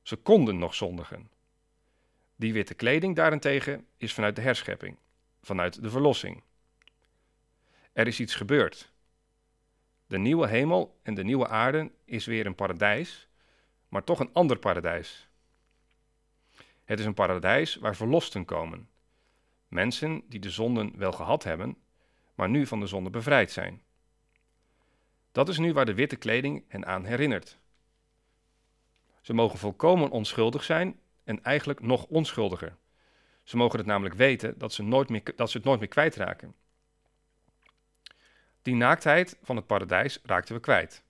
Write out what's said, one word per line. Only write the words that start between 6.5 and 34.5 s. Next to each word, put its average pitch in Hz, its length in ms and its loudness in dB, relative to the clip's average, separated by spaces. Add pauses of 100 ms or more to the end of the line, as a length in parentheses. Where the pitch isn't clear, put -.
Er 113 140 2
is 117 120 -4
iets 117 160 -4
gebeurd. 113 560 0 (1160)
De 98 100 -4
nieuwe 131 300 2
hemel 147 560 0
en 107 100 -8
de 98 100 -6
nieuwe 120 240 0
aarde 135 440 0 (140)
is 113 200 -8
weer 113 200 -4
een 95 100 -6
paradijs, 101 720 -2 (600)
maar 98 160 -6
toch 170 160 0
een 131 140 -4
ander 160 240 4
paradijs. 85 720 -4 (1500)
Het 107 160 -4
is 107 60 -2
een 107 80 -2
paradijs 95 640 2
waar 110 200 -4
verlosten 113 500 0
komen. 85 440 -8 (800)
Mensen 120 600 -2
die 110 120 -14
de 98 100 -8
zonden 110 480 -2
wel 95 140 -2
gehad 104 320 -2
hebben, 92 340 -6 (580)
maar 95 140 -2
nu 139 160 2
van 113 140 -6
de 101 80 -4
zonde 92 220 -6
bevrijd 117 420 2
zijn. 92 300 -10 (1500)
Dat 143 180 4
is 165 80 -2
nu 165 160 2
waar 135 120 4
de 107 80 0
witte 131 220 0
kleding 131 520 -2
hen - 180 -10
aan 92 200 -4
herinnert. 123 540 -2 (1600)
Ze - 120 -6
mogen 113 260 2
volkomen 151 500 2
onschuldig 117 540 0
zijn 170 360 -2 (240)
en - 200 -8
eigenlijk 143 360 -2
nog 123 260 0
onschuldiger. 101 720 -2 (640)
Ze - 140 -6
mogen 120 200 4
het 104 100 -4
namelijk 98 280 -2
weten 127 420 2